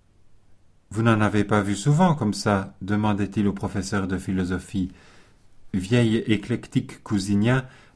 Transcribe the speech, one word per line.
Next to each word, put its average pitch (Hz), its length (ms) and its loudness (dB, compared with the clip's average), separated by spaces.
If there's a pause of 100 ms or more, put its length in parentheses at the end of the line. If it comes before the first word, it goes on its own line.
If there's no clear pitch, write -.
(920)
Vous 107 100 -2
n'en 113 200 4
avez 104 220 2
pas 104 180 2
vu 98 140 -2
souvent 151 400 2
comme 104 180 -2
ça ? » 98 480 -2
demandait-il 104 680 0
au 95 60 2
professeur 98 540 -4
de 92 100 -2
philosophie, 92 720 -4 (840)
vieil 110 440 2
éclectique - 840 -2
cousinien 104 600 0 (300)